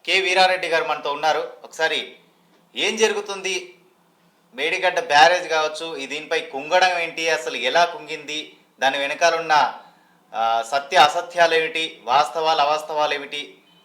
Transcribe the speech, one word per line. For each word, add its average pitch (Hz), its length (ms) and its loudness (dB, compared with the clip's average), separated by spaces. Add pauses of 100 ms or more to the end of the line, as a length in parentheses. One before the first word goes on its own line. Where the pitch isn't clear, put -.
కె 185 140 0
వీరారెడ్డి 185 480 2
గారు 160 160 0
మనతో 147 280 -4
ఉన్నారు. 151 360 -2 (160)
ఒకసారి 135 480 -4 (640)
ఏం 190 200 -2
జరుగుతుంది, 196 760 -2 (800)
మేడిగడ్డ 170 460 -2
బ్యారేజ్ 165 480 4
కావచ్చు, 156 480 -2
ఈ 135 100 -8
దీనిపై 151 340 -4
కుంగడం 175 580 0
ఏంటి, 165 300 -6
అసలు 156 280 -2
ఎలా 127 280 2
కుంగింది, 151 720 -10 (240)
దాని 139 180 0
వెనకాలన్న, 151 760 2 (600)
ఆ, 113 280 0
సత్య 139 340 -2
అసత్యాలు 170 580 4
ఏమిటి, 160 500 -2
వాస్తవాలు 151 560 2
అవాస్తవాలు 151 540 0
ఏమిటి, 143 440 -10 (260)